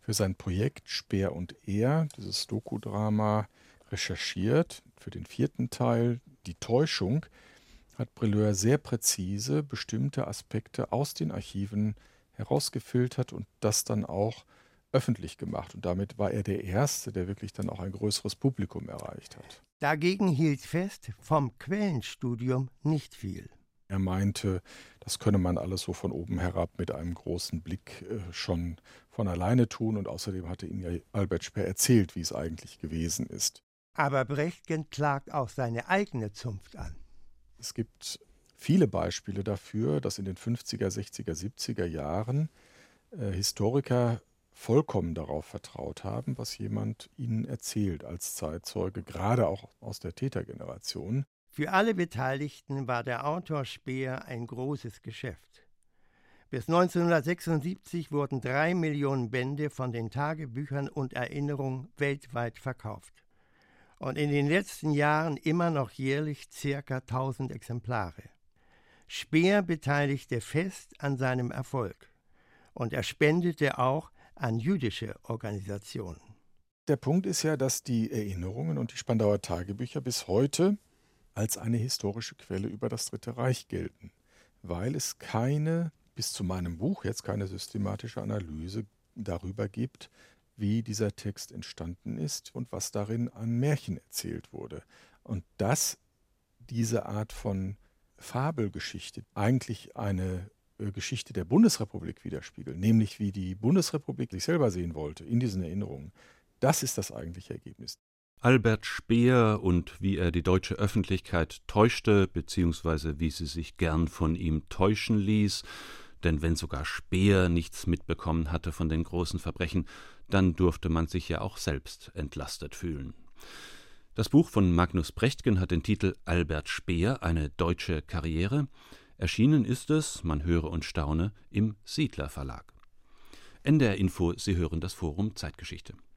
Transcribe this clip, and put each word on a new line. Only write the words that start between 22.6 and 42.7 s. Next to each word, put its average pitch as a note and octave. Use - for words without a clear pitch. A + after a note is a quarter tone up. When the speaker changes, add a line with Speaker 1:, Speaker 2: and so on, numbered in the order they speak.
Speaker 2:
nicht D3+
viel. -
Speaker 1:
Er G2
meinte, F#2+
das -
könne G#2
man F2+
alles F#2
so F#2
von -
oben F2+
herab F2
mit F2
einem E2
großen E2+
Blick, -
äh, G2
schon E2+
von G#2+
alleine G2
tun. A2
Und F#2+
außerdem F#2
hatte F2+
ihm F#2+
ja F2+
Albert F#2
Speer G2
erzählt, G2
wie F2+
es D#2+
eigentlich D#2+
gewesen E2
ist. -
Speaker 2:
Aber C#3
Brechtgen D#3
klagt C#3+
auch C3+
seine A#2
eigene D#3
Zunft -
an. G#2+
Speaker 1:
Es -
gibt -
viele D#3+
Beispiele F#2
dafür, A2
dass -
in G2
den F#2+
fünfziger, G#2+
sechziger, -
siebziger F#2
Jahren, F#2+